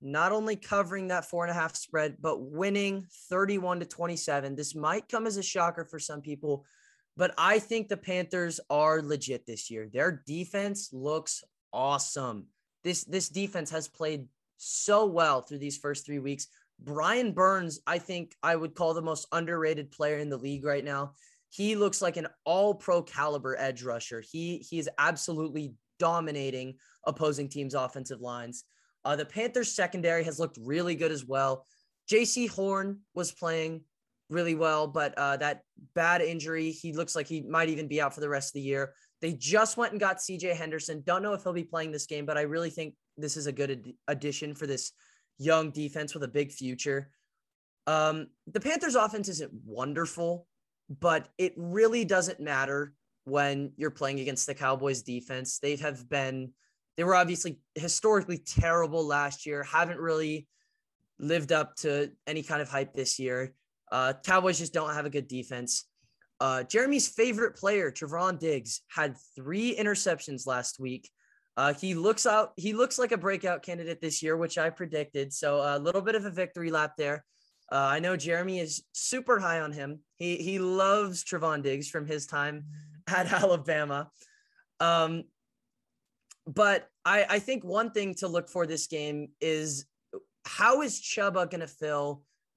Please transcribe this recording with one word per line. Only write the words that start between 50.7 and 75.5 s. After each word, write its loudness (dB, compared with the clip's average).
but 2
it 0
really 4
doesn't 2
matter 0
when 2
you're -2
playing -2
against -2
the -4
Cowboys 0
defense. -8
They 0
have -6
been, -2
they 0
were 6
obviously 4
historically 2
terrible 2
last -2
year, -4
haven't 2
really -2
lived 0
up 2
to 0
any -4
kind -2
of -4
hype -2
this -2
year. -2
Uh, 2
Cowboys 6
just -4
don't 0
have -2
a -6
good -4
defense. -4
Uh, 2
Jeremy's 2
favorite 2
player, 2
Trevon 0
Diggs, -2
had -2
three -2
interceptions 0
last -2
week. -8
Uh, 4
he -2
looks 2
out, 4
he -2
looks 2
like 2
a 4
breakout 0
candidate -6
this -2
year, 2
which 0
I 4
predicted. -4
So 2